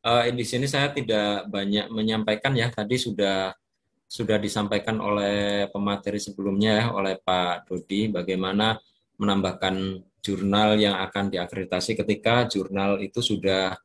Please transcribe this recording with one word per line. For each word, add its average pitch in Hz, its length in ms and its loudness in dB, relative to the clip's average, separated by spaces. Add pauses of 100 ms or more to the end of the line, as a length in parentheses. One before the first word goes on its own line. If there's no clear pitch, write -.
eh, 120 220 4 (100)
di 120 100 -2
sini 127 220 -2
saya 139 240 2
tidak 107 560 0
banyak 101 480 -2
menyampaikan 110 640 0
ya, 117 100 2
tadi 117 300 -2
sudah, 98 560 0 (520)
sudah 107 360 -2
disampaikan 104 560 -2
oleh 101 720 0
pemateri 101 480 -2
sebelumnya 101 560 0
ya, 113 180 4
oleh 95 280 0
Pak 90 500 0
Dodi, 98 400 -2
bagaimana 95 640 0 (420)
menambahkan 95 840 -2 (180)
jurnal 101 560 2
yang 101 220 2
akan 98 320 -2
diakreditasi 92 640 -4
ketika 113 560 2
jurnal 98 480 0
itu 104 240 -4
sudah 95 640 0